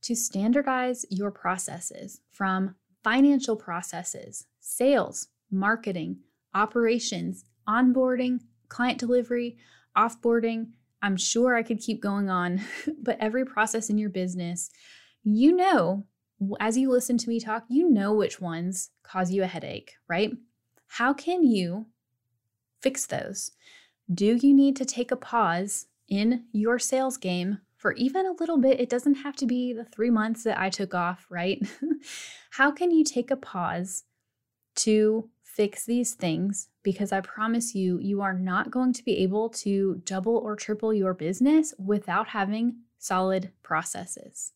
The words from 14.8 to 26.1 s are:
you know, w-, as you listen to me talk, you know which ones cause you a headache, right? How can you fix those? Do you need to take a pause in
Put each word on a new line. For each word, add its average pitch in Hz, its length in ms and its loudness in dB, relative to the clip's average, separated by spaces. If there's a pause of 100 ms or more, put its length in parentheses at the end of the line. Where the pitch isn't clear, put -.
you 240 320 6
know, 202 500 2 (320)
w-, 196 220 -2
as 220 160 0
you 262 140 2
listen 247 280 2
to 226 100 -4
me 233 120 0
talk, 226 280 -6
you 320 220 4
know 208 240 4
which - 260 0
ones 175 500 -6 (120)
cause 185 300 -2
you 190 100 2
a 185 60 0
headache, 151 460 -10 (140)
right? 208 280 -2 (500)
How 247 260 0
can 339 300 0
you 208 440 2 (960)
fix 269 260 -2
those? - 440 -8 (640)
Do 208 280 2
you 277 140 8
need 277 220 6
to 269 80 -4
take 247 260 -4
a 247 60 0
pause 196 680 -2 (200)
in 226 460 0